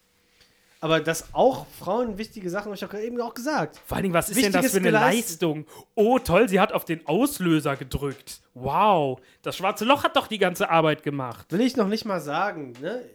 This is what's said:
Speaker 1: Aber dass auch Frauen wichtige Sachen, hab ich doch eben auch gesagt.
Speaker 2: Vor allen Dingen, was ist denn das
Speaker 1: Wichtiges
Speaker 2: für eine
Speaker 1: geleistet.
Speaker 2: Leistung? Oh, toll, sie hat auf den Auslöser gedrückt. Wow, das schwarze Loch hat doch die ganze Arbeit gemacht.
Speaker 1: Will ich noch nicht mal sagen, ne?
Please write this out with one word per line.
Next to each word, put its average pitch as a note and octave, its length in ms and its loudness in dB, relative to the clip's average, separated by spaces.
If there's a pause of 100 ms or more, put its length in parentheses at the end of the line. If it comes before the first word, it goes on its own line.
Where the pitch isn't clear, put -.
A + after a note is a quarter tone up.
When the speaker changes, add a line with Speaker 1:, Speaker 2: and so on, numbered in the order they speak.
(840)
Speaker 1:
Aber D#3+ 160 2
dass D#3+ 360 -6
auch F#3+ 320 2 (120)
Frauen A3 380 -4
wichtige G#3 320 -10
Sachen, G#3 200 -6
hab G#3 40 -8
ich F#3 60 -12
doch F#3+ 160 -10
eben A#3 260 -8
auch A3+ 140 -10
gesagt. A#3+ 500 -4
Speaker 2:
Vor - 120 -6
allen E3+ 60 -2
Dingen, F#3 120 0
was E3 160 0
ist F#3+ 60 -2
denn G3+ 140 4
das F3+ 120 2
Speaker 1:
Wichtiges - 80 2
Speaker 2:
für F#3+ 80 2
eine F#3 80 2
Speaker 1:
geleistet. E3+ 540 2
Speaker 2:
Leistung? D3+ 240 -2 (280)
Oh, A3+ 240 4
toll, G3 320 4
sie F#3 100 4
hat E3+ 140 2
auf E3+ 120 -4
den D#3+ 220 -6
Auslöser D#3+ 680 2
gedrückt. C3+ 680 -8 (140)
Wow, C#3+ 680 2 (220)
das C#3+ 140 -6
schwarze G3+ 280 -2
Loch C#4 180 4
hat - 120 0
doch C4 100 2
die G#3+ 140 -4
ganze F#3 320 0
Arbeit D#3+ 320 4
gemacht. C3+ 480 -8
Speaker 1:
Will F#3 100 0
ich C4 160 0
noch G#3 100 2
nicht A3 180 -4
mal G3 140 -4
sagen, D3+ 640 -6
ne? G#3 180 -8 (160)